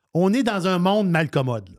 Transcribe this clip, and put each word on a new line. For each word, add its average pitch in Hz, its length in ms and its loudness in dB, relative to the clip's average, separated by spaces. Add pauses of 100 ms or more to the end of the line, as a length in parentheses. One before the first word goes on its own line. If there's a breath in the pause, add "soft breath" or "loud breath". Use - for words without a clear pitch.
(140)
on 185 200 2
est 262 100 0
dans 202 240 -2
un 185 100 0
monde 190 320 0
mal 165 220 0
commode, 120 480 -4